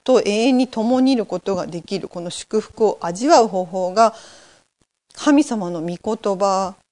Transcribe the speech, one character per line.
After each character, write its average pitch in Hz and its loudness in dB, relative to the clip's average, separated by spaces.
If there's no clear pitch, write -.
と 254 4
永 - -2
遠 233 2
に 254 2
共 247 0
に 262 4
い 269 2
る 214 0
こ 180 -6
と 196 -4
が 170 -4
で 160 -10
き 196 -6
る、 - -10
こ 175 -12
の 175 -10
祝 - -6
福 - -2
を - 0
味 185 -4
わ 311 8
う 220 4
方 185 -4
法 180 -6
が、 220 4
神 294 2
様 208 -6
の 165 -6
御 165 -6
言 202 -4
葉 190 -2